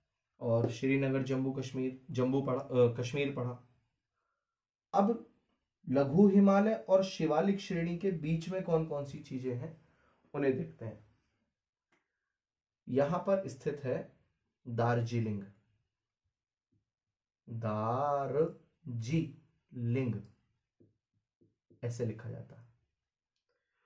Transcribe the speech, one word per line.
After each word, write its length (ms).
और 300
श्रीनगर 520
जम्मू 300
कश्मीर, 580
जम्मू 320
पढ़ा, 180
अ, 380
कश्मीर 360
पढ़ा। 300
अब 400
लघु 400
हिमालय 460
और 300
शिवालिक 540
श्रेणी 400
के 120
बीच 380
में 140
कौन 240
कौन 180
सी 140
चीजें 380
हैं 320
उन्हें 220
देखते 280
हैं। 240
यहां 300
पर 300
स्थित 360
है 320
दार्जिलिंग, 760
दार्जिलिंग 1040
ऐसे 220
लिखा 240
जाता 300
है। 80